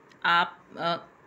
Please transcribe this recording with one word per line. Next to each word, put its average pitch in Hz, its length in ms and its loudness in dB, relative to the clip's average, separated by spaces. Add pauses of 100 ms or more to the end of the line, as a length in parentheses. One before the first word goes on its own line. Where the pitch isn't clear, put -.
(240)
आप, 175 340 2 (200)
अ, 170 280 -4 (200)